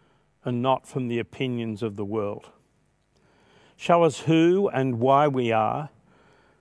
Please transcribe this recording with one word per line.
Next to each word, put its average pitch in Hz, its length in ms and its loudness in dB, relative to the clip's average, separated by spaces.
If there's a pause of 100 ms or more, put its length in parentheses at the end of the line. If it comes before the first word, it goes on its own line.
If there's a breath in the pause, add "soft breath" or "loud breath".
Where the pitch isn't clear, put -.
(440)
and 123 160 -4
not 131 240 0
from 131 220 -8
the 117 140 -4
opinions 117 600 -6
of 110 140 -6
the 104 100 -8
world. 104 440 -6 (1300 soft breath)
Show 175 260 4
us 156 200 0
who 175 480 4
and 131 280 -2
why 135 300 4
we 123 240 0
are 113 380 -2 (720 soft breath)